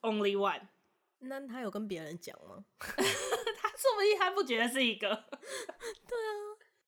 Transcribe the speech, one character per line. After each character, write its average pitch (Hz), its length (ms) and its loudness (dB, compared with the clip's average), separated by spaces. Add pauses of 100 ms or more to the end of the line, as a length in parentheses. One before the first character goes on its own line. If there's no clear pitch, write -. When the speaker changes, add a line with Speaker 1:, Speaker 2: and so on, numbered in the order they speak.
Speaker 1:
only 208 340 2
one。 196 320 0 (520)
Speaker 2:
那 269 280 -10
他 247 140 -8
有 208 100 -4
跟 208 160 -4
别 170 160 -4
人 165 160 -10
讲 - 260 -14
吗？ - 260 -18
<laughs> - 80 -20
Speaker 1:
他 453 1000 0
说 508 180 4
不 403 60 2
定 415 180 6
他 370 120 4
不 392 120 0
觉 240 160 2
得 240 80 4
是 262 160 2
一 220 140 4
个。 208 100 -2
<laughs> - 1000 -6
Speaker 2:
对 494 120 -4
啊。 427 420 -4 (300)